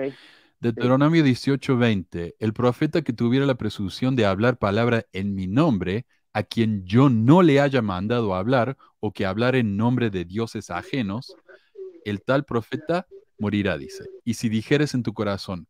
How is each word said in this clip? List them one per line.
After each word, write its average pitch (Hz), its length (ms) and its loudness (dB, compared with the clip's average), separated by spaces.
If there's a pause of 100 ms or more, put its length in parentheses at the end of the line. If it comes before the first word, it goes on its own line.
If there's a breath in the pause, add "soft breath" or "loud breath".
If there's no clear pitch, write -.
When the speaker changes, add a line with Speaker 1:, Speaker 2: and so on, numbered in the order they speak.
Speaker 1:
Sí. - 60 -12 (460 loud breath)
Speaker 2:
Deuteronomio 131 640 2
dieciocho 135 540 2
veinte. 95 640 0
"El 110 140 -2
profeta 151 480 0
que 139 100 -4
tuviera 120 320 0
la 135 120 0
presunción 110 600 -4
de 113 80 2
hablar 104 340 2
palabra 113 540 0
en 98 220 -4
mi 95 120 -4
nombre, 104 600 0 (260)
a 107 100 -2
quien 110 440 -2
yo 123 240 6
no 123 320 6
le 139 180 6
haya 139 220 0
mandado 104 520 -2
a 92 40 -2
hablar, 123 380 0 (240 soft breath)
o 104 120 -4
que 104 140 -4
hablar 113 280 0
en 110 220 0
nombre 120 340 0
de 92 140 -4
dioses 104 460 -8
ajenos, 98 680 -6 (680 loud breath)
el 104 160 -6
tal 139 240 0
profeta 131 600 -4 (320)
morirá", 202 380 0
dice. - 280 -12 (200)
"Y 113 100 -4
si - 140 -4
dijeres 139 460 0
en 123 80 -2
tu 113 100 -4
corazón, 98 580 -6